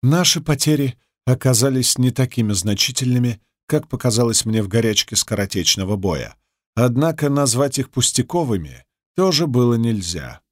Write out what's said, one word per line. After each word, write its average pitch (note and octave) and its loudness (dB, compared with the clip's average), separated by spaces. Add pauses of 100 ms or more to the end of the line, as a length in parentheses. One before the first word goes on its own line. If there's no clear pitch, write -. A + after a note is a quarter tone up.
Наши E3 2
потери C#3+ 0 (300)
оказались B2+ 2
не B2+ 4
такими B2 -2
значительными, A#2+ 0 (280)
как D3+ -2
показалось A#2 0
мне A2 0
в G2+ -4
горячке A2 0
скоротечного G2 -2
боя. E2+ -4 (380)
Однако C#3 0
назвать C#3 0
их C3 -4
пустяковыми A#2 -2 (320)
тоже F3 2
было B2 2
нельзя. F2 -4 (100)